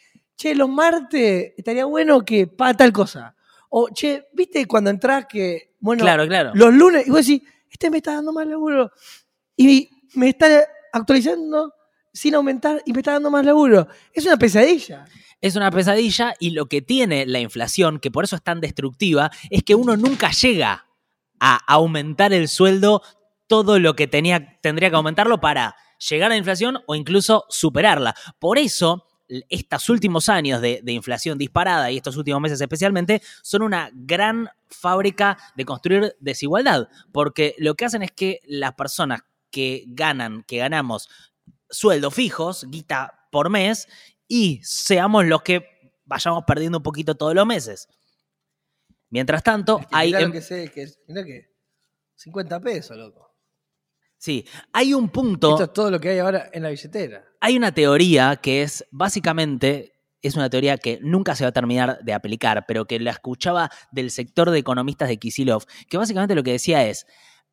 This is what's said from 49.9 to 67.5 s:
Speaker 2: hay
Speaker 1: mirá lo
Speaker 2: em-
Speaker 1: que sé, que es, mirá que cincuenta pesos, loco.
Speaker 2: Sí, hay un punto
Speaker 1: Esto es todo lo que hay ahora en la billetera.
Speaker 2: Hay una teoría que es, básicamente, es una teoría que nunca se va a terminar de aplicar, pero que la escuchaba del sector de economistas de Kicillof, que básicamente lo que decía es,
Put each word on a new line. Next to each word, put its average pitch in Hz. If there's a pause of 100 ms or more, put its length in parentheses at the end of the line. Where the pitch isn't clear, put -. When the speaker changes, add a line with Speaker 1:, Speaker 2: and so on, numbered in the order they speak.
Speaker 2:
hay 160
Speaker 1:
mirá 180
lo -
Speaker 2:
em- 170
Speaker 1:
que 160
sé, 175
que 143
es, 147
mirá 185
que 127 (640)
cincuenta 170
pesos, 180
loco. - (840)
Speaker 2:
Sí, 139 (240)
hay 269
un 240
punto 202
Speaker 1:
Esto 156
es 160
todo 208
lo 175
que 160
hay 185
ahora 185
en 165
la 156
billetera. 147 (160)
Speaker 2:
Hay 247
una 226
teoría 143
que 139
es, -
básicamente, 151 (280)
es 139
una 139
teoría 135
que 117
nunca 175
se 139
va 123
a 120
terminar 123
de 113
aplicar, 107
pero 110
que 117
la 117
escuchaba 160 (220)
del 131
sector 165
de 160
economistas 131
de 113
Kicillof, 120 (240)
que 170
básicamente 202
lo 143
que 123
decía 139
es, - (480)